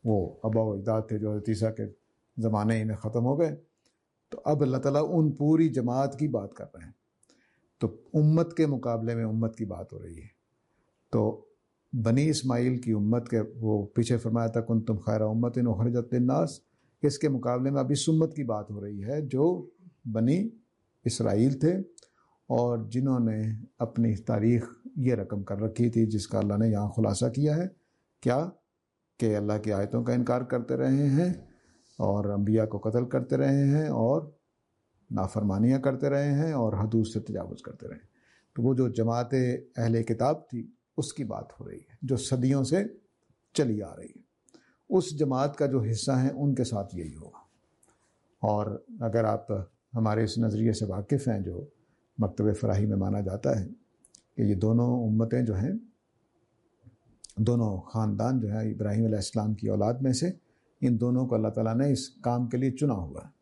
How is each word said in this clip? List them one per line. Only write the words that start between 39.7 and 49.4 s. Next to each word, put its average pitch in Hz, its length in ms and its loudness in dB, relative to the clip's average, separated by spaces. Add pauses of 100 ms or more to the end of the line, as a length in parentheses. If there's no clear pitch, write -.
اہل 113 260 2
کتاب 127 460 0
تھی، 117 180 -8 (300)
اس - 160 -4
کی 147 100 -8
بات - 220 -8 (140)
ہو 117 100 -14
رہی - 80 -14
ہے - 240 -20
جو 131 160 0
صدیوں 131 460 2
سے 170 200 2 (680)
چلی 113 280 0
آ - 140 -12
رہی - 120 -18
ہے۔ - 140 -20 (680)
اس 156 300 2
جماعت 139 360 2
کا 151 100 0
جو 131 160 2
حصہ 110 300 0
ہے، 131 180 4
ان 139 260 0
کے 123 80 0
ساتھ 98 320 -4
یہی 80 200 -10
ہوگا۔ - 240 -18 (1000)
اور 104 440 -2 (160)
اگر 113 240 2
آپ 107 280 -2 (440)